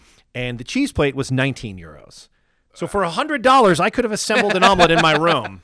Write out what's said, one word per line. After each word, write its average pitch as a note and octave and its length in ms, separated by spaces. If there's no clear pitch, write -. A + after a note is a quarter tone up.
and B2 240
the B2 60
cheese C4+ 280
plate C#3+ 220
was C3+ 180
nineteen B2+ 460
euros. D#2 500
So - 120
for G3+ 160
a F3 60
hundred C4+ 320
dollars, B3+ 400
I F#3+ 80
could A#3 160
have G#3+ 80
assembled G#3+ 420
an F#3 80
omelet F#3+ 280
in E3 120
my D#3+ 120
room. C3+ 500